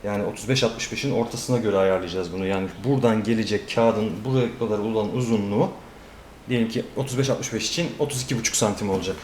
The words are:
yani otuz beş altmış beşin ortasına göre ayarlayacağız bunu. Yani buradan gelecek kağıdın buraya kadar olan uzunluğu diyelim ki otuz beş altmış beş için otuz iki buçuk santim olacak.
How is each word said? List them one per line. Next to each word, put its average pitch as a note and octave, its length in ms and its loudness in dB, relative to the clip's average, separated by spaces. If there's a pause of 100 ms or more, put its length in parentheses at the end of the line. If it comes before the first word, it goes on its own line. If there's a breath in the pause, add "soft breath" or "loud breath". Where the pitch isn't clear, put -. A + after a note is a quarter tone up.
yani G2+ 200 -2
otuz G#2 260 -6
beş B2+ 140 4
altmış - 280 -2
beşin C3+ 200 -2
ortasına A#2 460 0
göre G#2+ 200 2
ayarlayacağız F2+ 560 2
bunu. F#2+ 120 -2
Yani F#2+ 240 0 (140)
buradan A#2+ 400 4
gelecek G#2+ 520 0
kağıdın A2 360 4 (140)
buraya B2+ 340 0
kadar G#2+ 200 0
olan G#2+ 360 0
uzunluğu A2+ 540 2 (800 loud breath)
diyelim A#2 200 2
ki - 160 -2 (100)
otuz B2 220 -2
beş C3 120 2
altmış - 240 -2
beş A2 160 -2
için E3+ 200 -2 (100)
otuz C#3+ 220 -2
iki A#2+ 180 -2
buçuk - 160 -2
santim G#2 340 0
olacak. F#2 340 -2